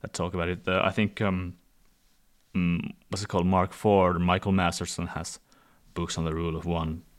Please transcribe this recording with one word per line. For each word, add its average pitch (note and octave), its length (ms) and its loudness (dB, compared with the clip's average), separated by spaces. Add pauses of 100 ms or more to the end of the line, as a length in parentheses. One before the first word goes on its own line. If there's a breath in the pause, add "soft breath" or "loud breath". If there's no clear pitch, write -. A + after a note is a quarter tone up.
that - 120 -14
talk F2+ 200 -4
about F2 160 -2
it. F2+ 180 -6
Uh, F#2 160 2
I F2+ 60 4
think, G#2+ 320 -2
um, F#2 320 -2 (1000)
mm, F2 360 0 (180)
what's G2+ 120 -4
it G2+ 60 -8
called? F2+ 180 2
Mark F#2 260 4
Ford, F#2 480 4
Michael F2+ 320 2
Masterson F2 560 0
has - 320 -10 (540 soft breath)
books E2+ 240 -6
on E2 80 -2
the D#2+ 80 -2
rule E2 220 -4
of D#2 100 -8
one E2 380 -2 (140)